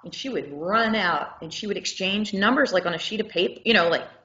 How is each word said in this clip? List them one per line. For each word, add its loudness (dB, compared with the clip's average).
and -14
she -8
would -4
run 2
out, 0
and -10
she -8
would -2
exchange -2
numbers, 2
like, 2
on 0
a -4
sheet -4
of -4
paper, -2
you 4
know, 6
like, 2